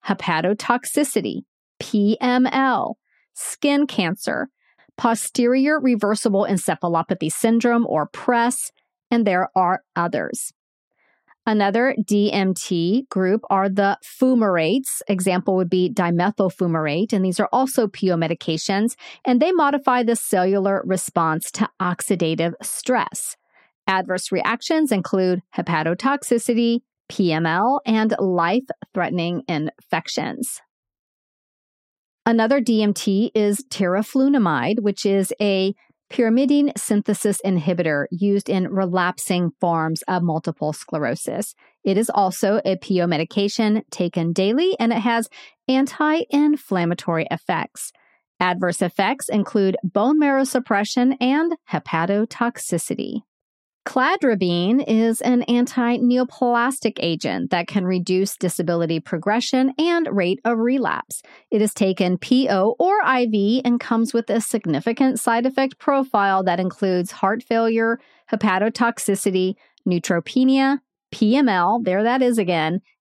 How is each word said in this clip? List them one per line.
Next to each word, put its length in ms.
hepatotoxicity, 1300
P 400
M 260
L, 520
skin 520
cancer, 640
posterior 840
reversible 720
encephalopathy 800
syndrome 560
or 200
press, 680
and 160
there 280
are 280
others. 580
Another 480
D 260
M 220
T 560
group 400
are 220
the 340
fumarates. 1040
Example 480
would 140
be 180
dimethyl 680
fumarate, 600
and 100
these 160
are 120
also 360
P 220
O 60
medications, 800
and 160
they 120
modify 500
the 120
cellular 720
response 680
to 160
oxidative 720
stress. 760
Adverse 440
reactions 640
include 480
hepatotoxicity, 1200
P 240
M 140
L, 400
and 320
life-threatening 1300
infections. 1120
Another 340
D 220
M 100
T 420
is 360
teriflunomide, 1120
which 260
is 340
a 340
pyrimidine 640
synthesis 720
inhibitor 640
used 380
in 200
relapsing 840
forms 480
of 140
multiple 500
sclerosis. 840
It 140
is 100
also 560
a 120
P 260
O 40
medication 840
taken 420
daily, 480
and 100
it 100
has 280
anti-inflammatory 1600
effects. 600
Adverse 420
effects 460
include 560
bone 340
marrow 260
suppression 760
and 360
hepatotoxicity. 1500
Cladribine 1000
is 360
an 220
anti-neoplastic 1500
agent 520
that 180
can 180
reduce 500
disability 640
progression 800
and 360
rate 300
of 140
relapse. 640
It 120
is 100
taken 460
P 320
O 280
or 240
I 280
V 340
and 160
comes 320
with 160
a 140
significant 760
side 280
effect 320
profile 640
that 160
includes 520
heart 300
failure, 560
hepatotoxicity, 1200
neutropenia, 920
P 240
M 140
L, 340
there 200
that 180
is 160
again, 440